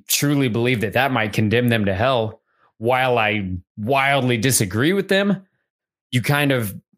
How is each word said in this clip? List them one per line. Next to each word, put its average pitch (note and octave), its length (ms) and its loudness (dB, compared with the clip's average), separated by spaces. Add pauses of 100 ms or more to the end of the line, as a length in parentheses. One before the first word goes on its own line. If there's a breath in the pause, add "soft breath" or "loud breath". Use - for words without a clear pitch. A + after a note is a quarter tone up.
truly C#3+ 400 0
believe A#2+ 340 0
that G2+ 120 -4
that C3 180 2
might A2 220 -2
condemn A#2 340 2
them A2+ 180 2
to G2 80 0
hell, A2 460 -2 (380)
while B2+ 400 0
I G#2+ 340 0 (260)
wildly C3 600 0
disagree A#2 560 0
with G3 160 -4
them, G3 340 0 (680 soft breath)
you B2 100 0
kind C#3+ 320 0
of, A2+ 200 -4 (240)